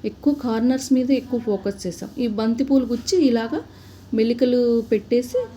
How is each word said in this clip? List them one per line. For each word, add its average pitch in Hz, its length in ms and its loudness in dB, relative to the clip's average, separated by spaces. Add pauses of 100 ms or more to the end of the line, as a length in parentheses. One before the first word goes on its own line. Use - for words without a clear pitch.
ఎక్కువ 254 360 0
కార్నర్స్ 247 520 0
మీద 254 200 2
ఎక్కువ 247 280 0
ఫోకస్ 196 400 -4
చేసాం. 185 340 -8
ఈ 247 180 -2
బంతి 226 320 0
పూలు 269 220 2
గుచ్చి 240 360 -2
ఇలాగా 233 380 2 (540)
మెలికలు 240 460 2 (240)
పెట్టేసి 240 560 -2 (180)